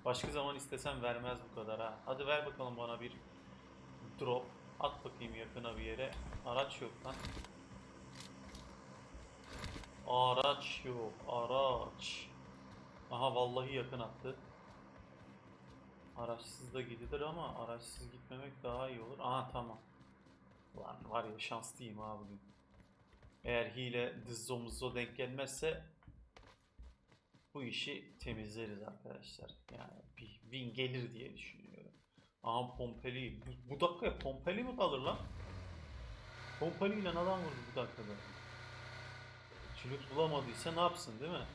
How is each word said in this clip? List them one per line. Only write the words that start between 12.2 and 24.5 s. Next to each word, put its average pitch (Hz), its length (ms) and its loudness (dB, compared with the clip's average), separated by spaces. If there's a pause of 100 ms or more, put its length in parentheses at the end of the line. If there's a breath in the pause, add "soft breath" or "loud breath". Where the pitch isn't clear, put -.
Aha, 123 240 6
vallahi 123 400 6
yakın 127 260 2
attı. 120 360 -2 (1800)
Araçsız 120 580 -4
da 131 60 2
gidilir 120 400 -2
ama 151 440 -2
araçsız 120 480 -6
gitmemek 127 500 -10
daha 127 280 2
iyi 120 100 -4
olur. 123 180 -6
Aha, 127 340 4
tamam. 117 280 -2 (960)
Lan - 340 -8
var 113 140 4
ya, 107 140 -4
şanslıyım 113 640 -4
abi 107 240 -4
bugün. 101 300 -14 (920)
Eğer 117 260 4
hile 120 560 0
Dizzo 120 320 -2